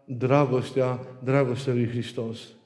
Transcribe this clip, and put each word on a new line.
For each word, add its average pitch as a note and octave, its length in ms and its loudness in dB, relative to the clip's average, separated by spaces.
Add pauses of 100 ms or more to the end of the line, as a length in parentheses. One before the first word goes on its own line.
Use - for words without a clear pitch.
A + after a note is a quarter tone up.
dragostea, B2+ 920 2 (260)
dragostea C3 480 2
lui A#2+ 160 2
Hristos. A#2 500 -6 (280)